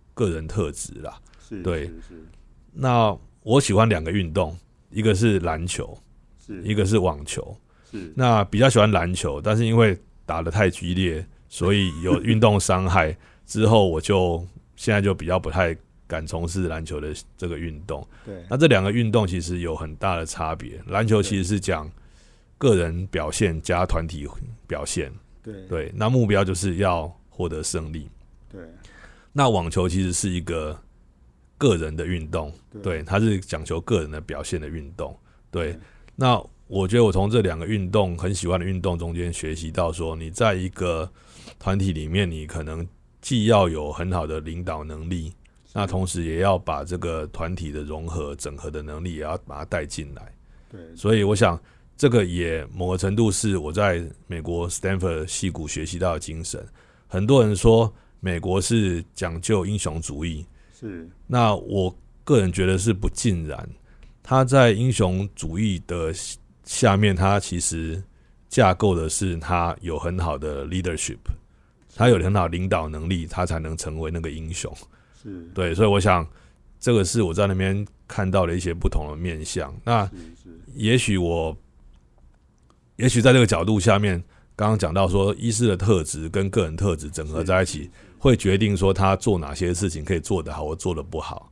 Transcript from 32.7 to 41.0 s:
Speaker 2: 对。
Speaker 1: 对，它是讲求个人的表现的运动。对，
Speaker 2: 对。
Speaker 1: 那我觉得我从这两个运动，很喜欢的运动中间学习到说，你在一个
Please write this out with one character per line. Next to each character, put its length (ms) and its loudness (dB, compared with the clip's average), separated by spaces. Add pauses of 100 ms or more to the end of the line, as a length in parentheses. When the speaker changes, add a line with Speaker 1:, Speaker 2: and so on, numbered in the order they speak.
Speaker 2:
对。 100 -16
Speaker 1:
对， 220 -6
它 160 0
是 200 2
讲 260 -8
求 160 -4
个 200 0
人 100 -8
的 100 -10
表 220 -10
现 180 -6
的 60 -10
运 260 -10
动。 240 -10 (320)
对， 240 -4
Speaker 2:
对。 60 -12 (360)
Speaker 1:
那 240 2 (280)
我 200 -2
觉 100 2
得 60 8
我 80 6
从 180 2
这 120 4
两 160 -2
个 80 -8
运 240 -2
动， 280 2
很 160 -4
喜 140 -4
欢 120 0
的 60 -4
运 160 -4
动 160 -2
中 160 -6
间 200 -4
学 220 -6
习 160 -8
到 200 -2
说， 240 -6
你 140 -10
在 240 2
一 160 -4
个 400 -4 (500)